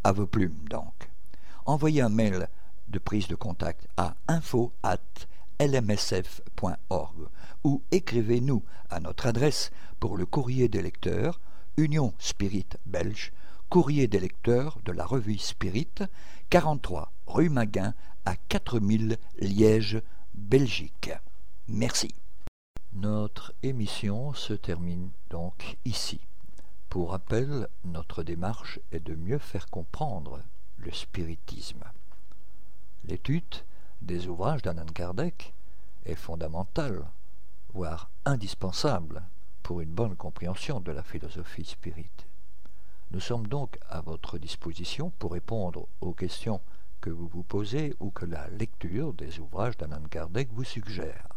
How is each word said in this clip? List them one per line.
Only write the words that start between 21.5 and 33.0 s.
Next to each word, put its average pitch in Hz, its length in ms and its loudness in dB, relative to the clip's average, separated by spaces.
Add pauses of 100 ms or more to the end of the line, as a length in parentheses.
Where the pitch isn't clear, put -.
Merci. 113 460 0 (800)
Notre 104 680 0
émission 123 720 0
se - 200 -2
termine 87 580 0 (180)
donc - 560 0
ici. - 340 0 (680)
Pour 87 220 2
rappel, 117 580 0 (160)
notre 82 380 0
démarche 85 560 0 (120)
est 82 80 0
de 80 160 0
mieux 92 220 0
faire - 320 0
comprendre 87 720 -2 (340)
le - 160 -2
spiritisme. - 920 0 (1200)